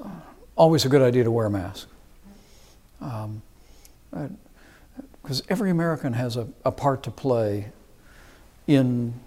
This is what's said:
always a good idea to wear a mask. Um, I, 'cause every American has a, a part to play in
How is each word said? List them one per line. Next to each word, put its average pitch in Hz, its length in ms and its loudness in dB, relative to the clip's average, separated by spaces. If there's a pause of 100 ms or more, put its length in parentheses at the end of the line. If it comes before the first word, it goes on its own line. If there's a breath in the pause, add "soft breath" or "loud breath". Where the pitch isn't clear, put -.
(560 loud breath)
always 160 300 4
a 135 40 0
good 139 120 6
idea 123 220 4
to 113 80 2
wear 117 160 0
a 101 40 -2
mask. 98 360 -6 (1120 soft breath)
Um, 107 400 -10 (720 soft breath)
I, 151 140 -8 (920 soft breath)
'cause 131 260 -6
every 190 220 0
American 165 420 0
has 120 240 -4
a, 117 100 -6 (160)
a 127 80 0
part 135 320 0
to 120 80 -8
play 110 600 -2 (960 soft breath)
in 123 480 2 (120)